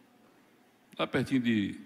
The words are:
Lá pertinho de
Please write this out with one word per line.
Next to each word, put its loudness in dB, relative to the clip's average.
Lá -2
pertinho 0
de 0